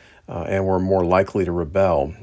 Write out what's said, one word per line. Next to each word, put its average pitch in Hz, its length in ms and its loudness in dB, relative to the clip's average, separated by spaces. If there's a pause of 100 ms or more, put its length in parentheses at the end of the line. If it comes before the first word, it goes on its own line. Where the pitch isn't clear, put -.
(280)
uh, 85 180 -8
and 95 200 -2
were 95 120 0
more 95 260 2
likely 92 420 2
to 87 60 -2
rebel. 82 720 0